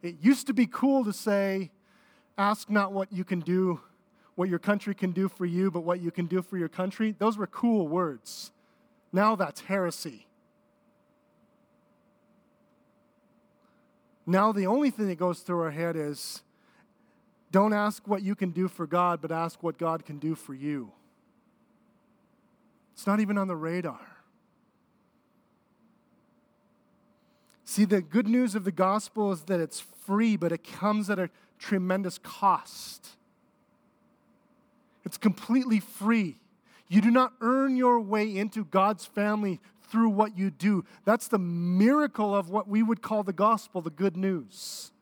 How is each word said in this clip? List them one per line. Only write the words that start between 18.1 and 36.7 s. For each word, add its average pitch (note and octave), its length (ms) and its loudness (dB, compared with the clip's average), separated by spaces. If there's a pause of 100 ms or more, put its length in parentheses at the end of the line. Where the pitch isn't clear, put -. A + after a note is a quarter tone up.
you G3+ 140 -2
can F#3 160 -2
do F3+ 160 -2
for F3 180 -6
God, F3 360 0
but D#3+ 100 -6
ask E3 320 -6
what E3 140 -4
God E3 280 -2
can D3 140 -14
do D#3 160 -4
for - 180 -16
you." C3+ 380 -6 (2000)
It's - 140 -6
not G#3 140 4
even G#3 180 0
on F#3+ 80 -2
the F3+ 80 -4
radar. D#3+ 560 -6 (3500)
See, - 160 2
the G3 200 2
good G3+ 240 0
news A#3+ 260 2
of G3+ 100 -4
the F#3+ 80 -2
gospel G3+ 600 0
is D#3 140 -4
that F3+ 140 0
it's D#3+ 200 -6
free, G#3 580 0
but E3+ 140 0
it E3 120 -6
comes G#3 460 -2
at G3+ 80 0
a F3+ 140 -4 (260)
tremendous F#3 640 -2
cost. - 960 -2 (1900)
It's - 140 -12
completely A3+ 600 0
free. G3+ 600 -2 (480)